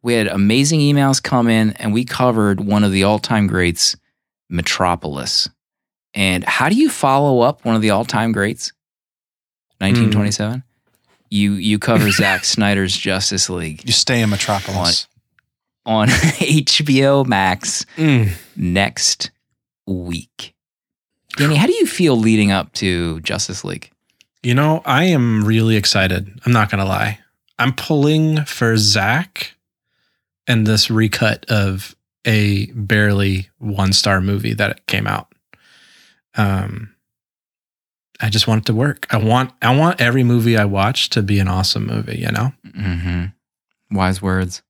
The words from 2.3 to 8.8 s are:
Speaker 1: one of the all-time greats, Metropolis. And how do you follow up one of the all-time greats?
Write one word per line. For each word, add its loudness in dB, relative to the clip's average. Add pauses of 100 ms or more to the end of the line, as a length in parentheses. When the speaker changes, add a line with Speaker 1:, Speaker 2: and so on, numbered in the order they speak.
Speaker 1:
one 2
of 2
the 2
all-time 0
greats, 0 (540)
Metropolis. -4 (680)
And 0
how -2
do 2
you 2
follow 2
up 0
one 0
of 0
the 2
all-time -2
greats? -4 (1080)